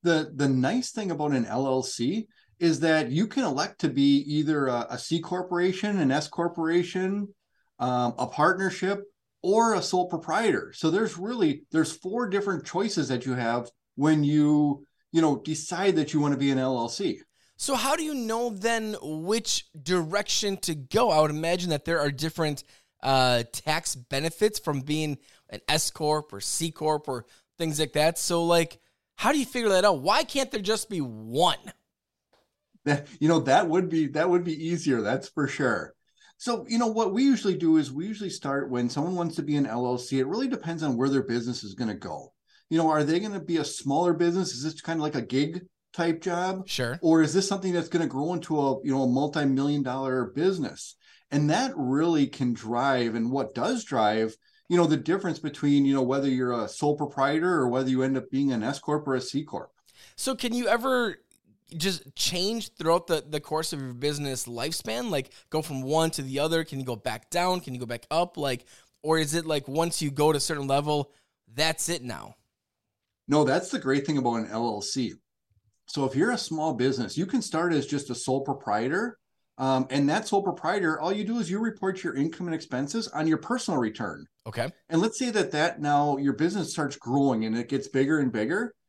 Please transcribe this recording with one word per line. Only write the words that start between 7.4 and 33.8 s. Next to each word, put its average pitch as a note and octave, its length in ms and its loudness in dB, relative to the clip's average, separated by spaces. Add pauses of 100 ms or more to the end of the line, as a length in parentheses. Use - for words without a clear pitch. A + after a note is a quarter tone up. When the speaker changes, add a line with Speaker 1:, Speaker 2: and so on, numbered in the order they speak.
Speaker 1:
um, B2 400 0
a B2+ 80 -2
partnership, F#3 800 0 (380)
or A3 320 4
a E3+ 80 0
sole F3+ 260 0
proprietor. E3+ 680 0
So D#3+ 160 0
there's G3+ 260 0
really, F#3+ 540 0
there's D#3+ 220 2
four A3 360 -4
different G3 380 0
choices F#3 400 0
that B2 180 0
you C3 100 0
have A#2+ 360 0 (240)
when D3+ 300 6
you, D3 600 4 (280)
you E3 100 4
know, D#3 140 4
decide E3+ 600 0
that D3 160 0
you D#3 60 2
wanna D3 180 2
be C#3 140 2
an C3 80 2
L C3 180 0
L A#2+ 120 -2
C. - 320 -4 (380)
Speaker 2:
So C#4 180 -2
how C4 180 2
do E4 80 -2
you D#4 120 -4
know A#3 360 -2
then G#3+ 500 -2
which E3 680 -2 (140)
direction F3+ 840 0
to E3 120 -2
go? F3 360 2
I D#3 100 6
would D#3 100 6
imagine E3+ 400 0
that D3 140 -2
there E3 160 0
are D3 100 0
different, D3 540 -4 (380)
uh, B2+ 500 4
tax - 420 -2
benefits D#3+ 640 -2
from C#3+ 220 -2
being D3 380 -2 (320)
an G#2 180 -10
S D#3+ 240 0
corp D3+ 400 -2
or D3+ 80 -10
C - 320 -4
corp D#3 360 -2
or - 160 -6 (320)
things D#3+ 220 -4
like D3+ 140 -2
that. D#3 260 2
So, E3+ 240 0
like, E3+ 380 2 (340)
how G#3+ 160 2
do D4+ 80 4
you C4 60 2
figure A#3 240 -2
that F#3+ 160 4
out? F3+ 160 4
Why G#3+ 240 2
can't B3+ 260 -4
there G#3+ 120 -4
just G#3 280 -2
be F#3 100 -4
one? A#2+ 580 0 (1300)
Speaker 1:
That, D3 220 0 (140)
you D3+ 80 4
know, E3 120 6
that C#3 280 4
would F3 200 2